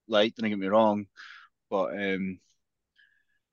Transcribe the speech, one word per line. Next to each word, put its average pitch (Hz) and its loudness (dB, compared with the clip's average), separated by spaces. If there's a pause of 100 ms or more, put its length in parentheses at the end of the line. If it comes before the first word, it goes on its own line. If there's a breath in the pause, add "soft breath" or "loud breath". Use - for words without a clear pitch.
like, 110 2
don't 113 -4
get 104 -4
me 95 -4
wrong, 104 4 (640 loud breath)
but, 95 -2
um, 95 -4 (1120)